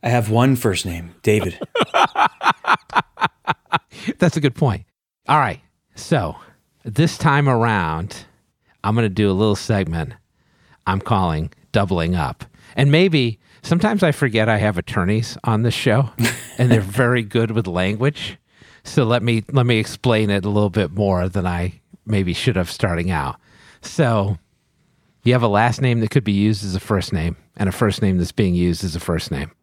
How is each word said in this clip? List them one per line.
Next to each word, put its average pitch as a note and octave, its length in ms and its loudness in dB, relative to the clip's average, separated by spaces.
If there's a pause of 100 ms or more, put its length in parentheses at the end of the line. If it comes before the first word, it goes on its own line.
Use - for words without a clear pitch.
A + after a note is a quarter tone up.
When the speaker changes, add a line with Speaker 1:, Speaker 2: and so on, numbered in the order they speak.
Speaker 1:
I A#2+ 60 -2
have A#2 200 2
one B2 260 4
first G#2 300 -2
name, E2+ 360 -10
David. G#2 380 0 (340)
<laughs> - 60 2 (2250)
Speaker 2:
That's F3 200 2
a D3+ 40 -2
good C#3 140 0
point. A#2 300 -2 (420)
All C#3+ 120 4
right. A#2 200 -2 (360)
So G2+ 400 -2 (480)
this C#3 340 -2
time C#3+ 300 2
around, G#2 800 -2 (580)
I'm A2 120 0
gonna A2+ 140 0
do G2+ 200 0
a G2 40 2
little G#2 220 2
segment E2 580 -4 (760)
I'm F#2+ 140 0
calling E2+ 500 0 (200)
Doubling F2+ 440 0
Up. D#2 280 -4 (320)
And C#3 160 4
maybe D#3 480 2 (220)
sometimes F#3+ 420 0
I D#3+ 80 2
forget A2+ 380 0
I A2 80 2
have G#2 200 0
attorneys G2+ 680 -2
on A2 180 0
this A#2 120 0
show C3 360 0 (240)
Speaker 1:
<laughs> - 240 -16
Speaker 2:
and B2 140 4
they're A2+ 100 6
very A#2 420 0
good A2+ 280 0
with G#2+ 160 -2
language. G2+ 680 -2 (460)
So - 200 0
let A#2 180 2
me, A2+ 300 0
let C3+ 160 4
me A#2 100 4
explain A2 540 0
it G2 140 0
a G#2 40 0
little G#2 220 2
bit F2 200 0
more F#2 380 0
than F#2 160 -2
I F2+ 340 -4 (260)
maybe F#2+ 280 -2
should G#2+ 220 -2
have F2+ 160 -2
starting F2 400 -2
out. C#2+ 280 -4 (420)
So G#2+ 580 0 (840)
you A#2+ 100 2
have B2 100 2
a A#2+ 40 2
last A2 340 2
name B2 180 2
that A2 100 0
could C3 140 0
be G#2+ 80 -2
used G2+ 340 2
as F#2 80 -4
a F#2 60 -2
first - 340 -2
name E2+ 220 -2 (200)
and G2 140 -2
a - 20 -4
first G#2 300 0
name F#2+ 160 2
that's E2+ 140 -2
being F#2 240 0
used F2 280 0
as E2 120 -6
a E2+ 40 -6
first E2 300 -4
name. C#2+ 220 -8 (120)